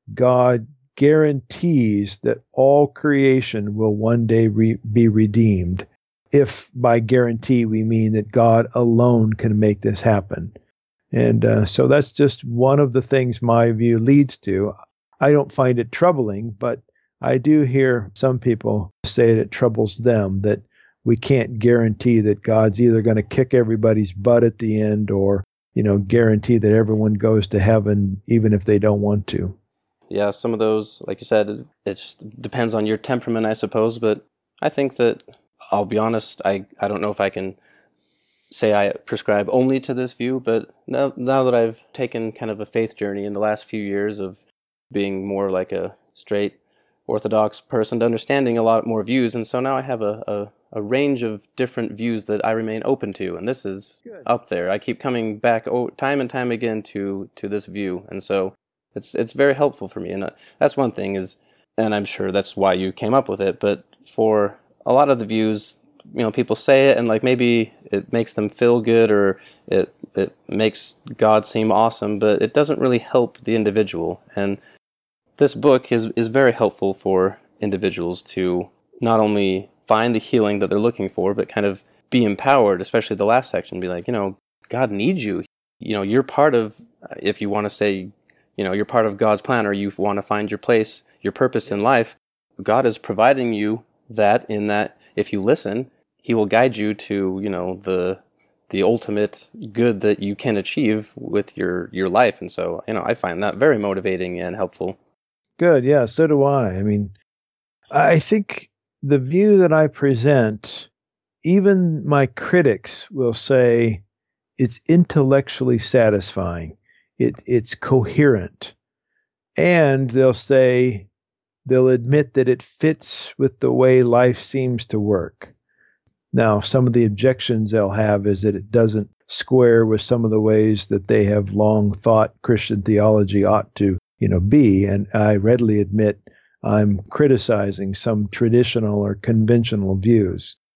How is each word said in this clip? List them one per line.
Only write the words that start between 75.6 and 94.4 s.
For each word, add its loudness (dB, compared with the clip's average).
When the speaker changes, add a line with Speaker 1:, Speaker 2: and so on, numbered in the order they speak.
Speaker 2:
is, 0
is -2
very 2
helpful -2
for -2
individuals -4
to -4
not 2
only -2
find 0
the 0
healing -2
that -2
they're -2
looking -4
for, -4
but -6
kind -4
of -6
be 0
empowered, 2
especially -4
the -4
last 0
section, -8
be -6
like, -10
you -6
know, -4
God -2
needs -2
you. -6
You -8
know, -4
you're 0
part 0
of, -2
if -6
you -6
wanna -4
say, -4
you -4
know, -2
you're -2
part 0
of -6
God's 0
plan -2
or -2
you -6
wanna -4
find -4
your -8
place, -2
your -6
purpose -2
in -4
life, 0
God 0
is -2
providing 0
you -4
that 0